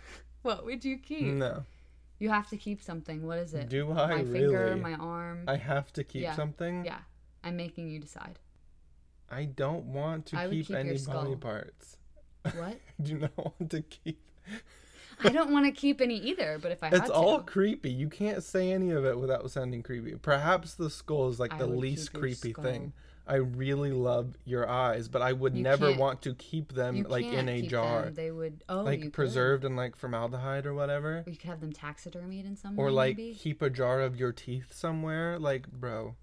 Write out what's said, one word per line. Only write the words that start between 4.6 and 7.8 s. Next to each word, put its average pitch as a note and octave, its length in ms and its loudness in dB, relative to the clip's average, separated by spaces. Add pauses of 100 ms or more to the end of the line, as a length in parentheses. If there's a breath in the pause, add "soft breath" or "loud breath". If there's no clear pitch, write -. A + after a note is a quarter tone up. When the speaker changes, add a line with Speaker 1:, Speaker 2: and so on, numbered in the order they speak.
Speaker 2:
really? - 100 0
Speaker 1:
my E3 140 -4
arm. E3+ 520 -6
Speaker 2:
I C3+ 100 2
have C#3 360 -2
to D3 100 -4
keep C3 200 -6
Speaker 1:
Yeah. D3+ 120 -2
Speaker 2:
something? E3+ 520 -2
Speaker 1:
Yeah. - 140 -8 (440)
I'm F3 140 -4
making E3 320 -8